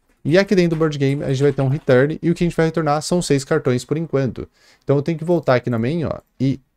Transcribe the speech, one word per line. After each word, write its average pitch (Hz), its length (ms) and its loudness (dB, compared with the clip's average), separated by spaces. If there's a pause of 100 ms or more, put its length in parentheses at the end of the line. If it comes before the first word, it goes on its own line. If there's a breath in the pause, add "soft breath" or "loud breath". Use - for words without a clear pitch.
(280)
E 165 120 4
aqui 196 160 0
dentro 175 160 2
do 160 80 -2
board 156 180 0
game 139 260 0
a - 40 -4
gente 135 160 0
vai 143 80 4
ter 135 100 -4
um 139 60 2
return, 135 520 2
e 170 120 0
o - 20 2
que 175 100 -2
a 175 40 2
gente 160 100 -4
vai 165 80 2
retornar 160 380 0
são 180 180 0
seis 143 220 0
cartões 135 420 0
por 143 100 -2
enquanto. 135 540 -2 (340 soft breath)
Então 135 120 2
eu 143 80 0
tenho 160 160 -4
que 160 40 -8
voltar 165 300 2
aqui 123 160 0
na 120 80 -2
main, 143 260 -2
ó, 104 100 -4 (260)
e 135 200 0 (180)